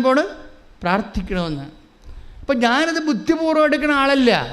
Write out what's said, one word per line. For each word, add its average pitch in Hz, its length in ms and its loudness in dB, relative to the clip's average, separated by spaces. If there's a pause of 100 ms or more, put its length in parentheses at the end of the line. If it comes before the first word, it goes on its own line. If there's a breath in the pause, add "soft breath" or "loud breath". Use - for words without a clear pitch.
പോണ്, 262 180 2 (600)
പ്രാർത്ഥിക്കണമെന്ന്. 180 800 -4 (760 soft breath)
അപ്പം 277 240 -2
ഞാനത് 311 420 2
ബുദ്ധിപൂർവ്വം 311 640 2
എടുക്കുന്ന 294 340 0
ആളല്ല. 269 280 4 (220)